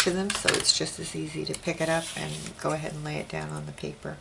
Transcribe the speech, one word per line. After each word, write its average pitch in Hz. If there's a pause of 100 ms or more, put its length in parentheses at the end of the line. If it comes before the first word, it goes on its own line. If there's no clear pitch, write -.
to 185
them, 190
so -
it's -
just -
as 160
easy 156
to 160
pick 165
it 160
up 165 (140)
and 156 (280)
go 151
ahead 156
and 151
lay 151
it -
down 156
on 151
the 151
paper. 151